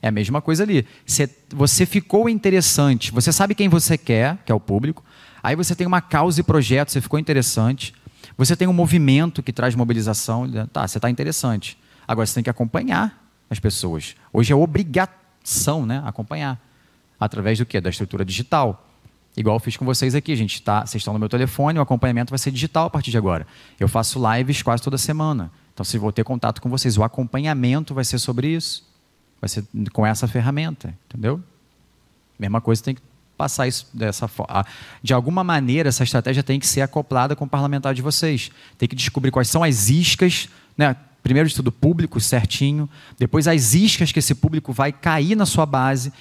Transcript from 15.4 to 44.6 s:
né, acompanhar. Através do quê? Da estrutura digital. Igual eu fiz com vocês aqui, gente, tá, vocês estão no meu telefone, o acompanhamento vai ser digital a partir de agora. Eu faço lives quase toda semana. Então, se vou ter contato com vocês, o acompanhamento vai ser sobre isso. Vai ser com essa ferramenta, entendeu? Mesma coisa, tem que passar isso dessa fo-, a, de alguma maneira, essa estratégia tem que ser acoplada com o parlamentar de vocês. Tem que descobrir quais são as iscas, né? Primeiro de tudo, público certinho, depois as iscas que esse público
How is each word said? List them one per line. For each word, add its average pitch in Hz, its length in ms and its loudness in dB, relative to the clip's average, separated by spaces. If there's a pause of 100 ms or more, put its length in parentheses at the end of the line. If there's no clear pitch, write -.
né, 123 220 -4
acompanhar. 135 540 -8 (580)
Através 107 400 0
do 117 80 0
quê? - 140 -2
Da 90 100 -2
estrutura 95 340 -4
digital. 110 640 -2 (480)
Igual 110 200 2
eu 120 40 0
fiz - 160 -6
com - 80 -6
vocês 127 300 0
aqui, 139 220 -2
gente, 110 260 -2
tá, 107 240 0
vocês - 140 -6
estão 104 120 -6
no 107 60 -2
meu 107 100 -2
telefone, 135 480 0
o 151 60 2
acompanhamento 120 480 0
vai 135 80 -4
ser 139 140 -2
digital 160 340 -2
a - 40 -4
partir 143 200 -4
de 113 80 2
agora. 90 260 0 (360)
Eu 98 80 2
faço 113 320 -2 (120)
lives 131 300 -2
quase 117 180 0
toda - 160 -4
semana. 151 540 -2 (240)
Então, - 80 -10
se 113 160 -4
vou 104 140 -2
ter 113 100 0
contato 113 400 -4
com 123 80 -2
vocês, 127 260 0
o 107 60 4
acompanhamento 135 880 -2
vai 131 120 -2
ser 120 160 -4
sobre 127 340 -4
isso. - 320 -8 (540)
Vai 107 80 -6
ser 104 160 -6 (280)
com 110 120 2
essa 110 220 0
ferramenta, 139 680 -2 (160)
entendeu? 123 320 -4 (960)
Mesma 104 240 -2
coisa, 113 220 0
tem 135 140 -6
que - 60 -20 (340)
passar 139 320 -4
isso - 260 -6
dessa 110 320 -4
fo-, - 220 -8
a, 98 180 -2 (340)
de 131 140 0
alguma 156 300 0
maneira, 147 460 0
essa 123 120 0
estratégia 131 400 0
tem 139 160 0
que 135 80 -4
ser - 140 0
acoplada 135 560 -2
com - 80 -8
o 139 40 -10
parlamentar 139 460 -2
de 123 80 -6
vocês. 135 480 -2 (260)
Tem 120 120 0
que 127 80 -6
descobrir 131 340 -2
quais 127 180 2
são 160 140 2
as 117 260 2
iscas, 170 600 2 (280)
né? 143 200 2 (260)
Primeiro 139 260 4
de 151 60 -4
tudo, 131 160 0
público 165 480 0
certinho, 139 720 0 (260)
depois 143 300 2
as 135 280 4
iscas 175 360 4
que - 80 0
esse 143 160 2
público 156 380 -2